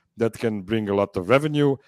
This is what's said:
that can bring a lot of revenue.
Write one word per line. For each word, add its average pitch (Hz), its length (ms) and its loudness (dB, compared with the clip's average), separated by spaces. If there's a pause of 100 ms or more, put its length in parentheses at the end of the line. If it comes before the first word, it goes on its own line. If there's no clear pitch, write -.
(160)
that 113 180 -2
can 107 280 -4
bring 107 280 -2
a 101 40 0
lot 101 220 0
of 90 120 -6
revenue. 143 480 2 (120)